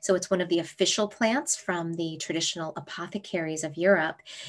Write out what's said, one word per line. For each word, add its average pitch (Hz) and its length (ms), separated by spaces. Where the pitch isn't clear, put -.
So 190 140
it's 180 160
one 185 100
of 175 80
the 170 100
official 190 480
plants 233 480
from 165 380
the 165 240
traditional 160 580
apothecaries 165 880
of 151 140
Europe. 170 400